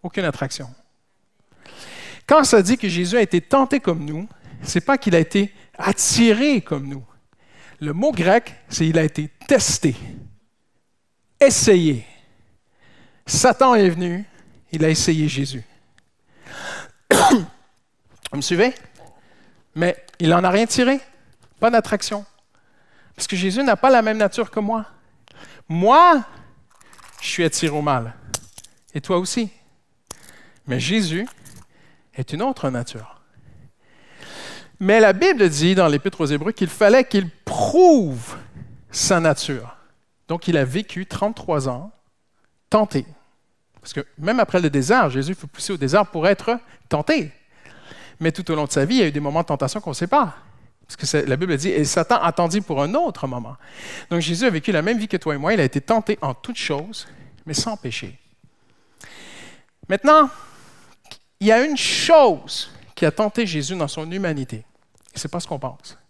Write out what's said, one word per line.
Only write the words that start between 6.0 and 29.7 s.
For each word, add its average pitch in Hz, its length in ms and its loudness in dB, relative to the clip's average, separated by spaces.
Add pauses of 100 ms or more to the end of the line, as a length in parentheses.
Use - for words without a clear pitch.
comme 139 260 -8
nous. 135 160 -12 (760)
Le 147 120 -6
mot 226 200 0
grec, 202 440 2 (140)
c'est - 180 -2
il 160 100 2
a 160 60 2
été 151 240 -4 (200)
testé, 180 480 0 (1400)
essayé. 175 680 4 (1200)
Satan 254 500 4
est 196 140 4
venu, 175 360 -4 (460)
il 160 140 0
a 160 40 2
essayé 156 380 0
Jésus. 135 360 -6 (1500)
<coughs> - 0 -
Vous - 1300 -2
me 143 40 -6
suivez ? 202 320 0 (1000)
Mais 170 280 -2 (160)
il 165 100 0
n'en 175 140 4
a 185 60 4
rien 208 160 2
tiré. 254 340 0 (600)
Pas 226 100 2
d'attraction. 214 560 -2 (880)
Parce - 120 -10
que 202 80 -6
Jésus 190 280 -2
n'a 240 120 4
pas 262 140 2
la 247 120 6
même 220 160 -2
nature 214 320 -2
que - 100 -6
moi. 214 260 -4 (840)
Moi, 254 560 6 (960)
je - 60 -10
suis - 160 -4
attiré 151 320 -2
au 151 60 -4
mal. 127 340 -2 (800)
Et 143 80 -6
toi 180 160 -2
aussi. 185 340 -4 (1120)